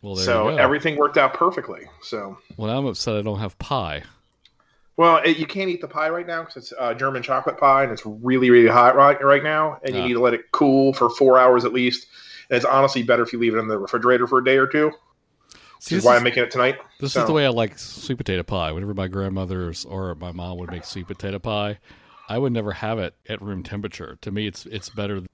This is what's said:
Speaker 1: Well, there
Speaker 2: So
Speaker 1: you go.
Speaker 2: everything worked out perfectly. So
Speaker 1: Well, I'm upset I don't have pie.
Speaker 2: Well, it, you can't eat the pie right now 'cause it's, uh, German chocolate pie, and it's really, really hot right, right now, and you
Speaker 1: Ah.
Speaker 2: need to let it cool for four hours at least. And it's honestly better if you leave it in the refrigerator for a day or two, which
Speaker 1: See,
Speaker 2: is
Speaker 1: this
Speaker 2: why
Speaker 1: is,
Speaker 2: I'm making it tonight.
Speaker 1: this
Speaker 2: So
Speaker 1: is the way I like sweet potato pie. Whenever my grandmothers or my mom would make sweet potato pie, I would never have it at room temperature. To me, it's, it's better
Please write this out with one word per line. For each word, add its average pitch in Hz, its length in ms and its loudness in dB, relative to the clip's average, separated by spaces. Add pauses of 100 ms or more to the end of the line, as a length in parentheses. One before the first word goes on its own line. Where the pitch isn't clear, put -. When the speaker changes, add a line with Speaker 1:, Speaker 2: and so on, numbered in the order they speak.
Speaker 1:
Well, 101 100 -12
there 95 120 -6
Speaker 2:
So 113 260 0
Speaker 1:
you - 60 -4
go. - 60 2
Speaker 2:
everything 147 320 0
worked 147 220 0
out 135 160 2
perfectly. - 540 -4 (160)
So 101 340 -12 (200)
Speaker 1:
Well, 110 200 -6
I'm 139 80 -4
upset 117 300 -6
I 104 80 -4
don't 101 160 -6
have 104 180 -10
pie. 85 460 -8 (920)
Speaker 2:
Well, 165 280 6
it, 160 120 2
you 156 100 -6
can't 190 240 -6
eat 175 100 -8
the 165 60 -14
pie 156 220 -4
right 175 180 -8
now 165 160 -8
'cause 160 140 -20
it's, - 200 -20
uh, 120 160 -4
German 131 300 -4
chocolate 131 340 -4
pie, 135 280 4
and 123 60 -6
it's 104 140 -12
really, 123 460 2
really 120 180 8
hot 123 260 8
right, 139 280 6
right 139 200 6
now, 156 400 -2
and 127 120 -6
you 123 80 -2
Speaker 1:
Ah. - 40 0
Speaker 2:
need 123 60 0
to 117 60 0
let 120 160 4
it - 160 -10
cool 135 420 4
for 120 160 2
four 131 300 6
hours 123 260 6
at 113 80 -4
least. 123 320 -2 (440)
And 127 80 0
it's 123 80 -2
honestly 135 380 2
better 120 200 2
if 113 100 -6
you 120 60 -6
leave 117 160 2
it 110 40 0
in 110 80 -4
the 107 100 -4
refrigerator 120 500 0
for 127 120 2
a 127 40 -4
day 131 140 2
or 131 100 2
two, 151 200 0
which 156 80 -6 (840)
Speaker 1:
See, - 160 -6
Speaker 2:
is - 80 -2
Speaker 1:
this - 20 4
Speaker 2:
why 120 80 8
Speaker 1:
is, 120 40 6
Speaker 2:
I'm 120 60 2
making 123 200 0
it 120 80 -6
tonight. 131 260 0 (220)
Speaker 1:
this 135 140 -8
Speaker 2:
So 127 80 0
Speaker 1:
is 117 60 0
the 131 60 0
way 147 120 2
I 135 40 2
like 113 280 -2
sweet - 400 -10
potato 92 260 -4
pie. 85 280 -4
Whenever 98 220 -8
my 95 140 -6
grandmothers 92 800 -6
or 95 300 -8
my 87 160 -14
mom 87 280 -12
would 87 120 -12
make 87 140 -14
sweet 95 220 -14
potato 98 320 -10
pie, 104 400 -6 (500)
I 110 80 -4
would 131 160 -2
never 104 180 -4
have 110 280 -6
it 90 160 -8 (120)
at 107 140 -10
room 98 220 -8
temperature. 98 580 -12
To 104 100 -12
me, 107 160 -6
it's, - 180 -14
it's 101 240 -14
better 101 320 -8 (120)